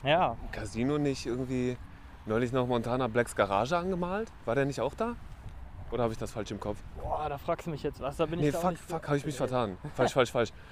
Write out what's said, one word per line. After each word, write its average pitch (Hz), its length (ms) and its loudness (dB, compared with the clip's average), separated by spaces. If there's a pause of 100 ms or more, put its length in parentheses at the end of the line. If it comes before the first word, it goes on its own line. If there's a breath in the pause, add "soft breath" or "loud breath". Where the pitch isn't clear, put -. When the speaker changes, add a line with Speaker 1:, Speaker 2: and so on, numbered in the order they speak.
Speaker 1:
ja. 147 320 4 (160)
Speaker 2:
Casino 117 440 0
nicht 143 280 0
irgendwie 123 500 0 (500 loud breath)
neulich 117 280 2
noch 127 140 4
Montana 123 400 2
Blacks 117 280 2
Garage 104 420 4
angemalt? 180 540 -2 (140)
War 113 100 2
der 139 100 4
nicht 139 140 -2
auch 120 140 0
da? 233 220 -2 (760)
Oder 120 120 0
hab 117 80 2
ich 113 60 -6
das 110 140 -6
falsch 104 200 -4
im 101 100 -6
Kopf? 104 160 -4 (240)
Speaker 1:
Boah, 151 280 -2
da 143 80 -6
fragst 165 300 -2
du 170 40 -2
mich 147 120 -6
jetzt 143 180 -4
was. 135 160 -4
Da 165 80 2
bin 160 140 0
Speaker 2:
Nee, 147 100 4
Speaker 1:
ich - 40 2
da 170 60 0
auch - 40 -2
Speaker 2:
fuck, 180 80 4
Speaker 1:
nicht - 160 -6
so - 80 -8
Speaker 2:
fuck, - 140 -6
hab 143 80 4
ich 139 80 -2
mich 143 160 -2
Speaker 1:
up-to-date. 123 360 2
Speaker 2:
vertan. - 180 -10
Falsch, 123 180 4
falsch, 127 180 4
falsch. 120 180 2 (220 loud breath)